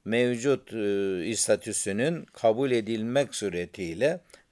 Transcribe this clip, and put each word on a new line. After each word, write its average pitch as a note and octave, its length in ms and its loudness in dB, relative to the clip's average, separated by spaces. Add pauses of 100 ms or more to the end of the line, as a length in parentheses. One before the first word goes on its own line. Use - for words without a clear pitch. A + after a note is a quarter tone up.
mevcut, B2 680 0
e, G2 540 -2
istatüsünün G#2+ 960 0
kabul A#2+ 460 2
edilmek A2+ 640 0
suretiyle F#2+ 880 -2 (320)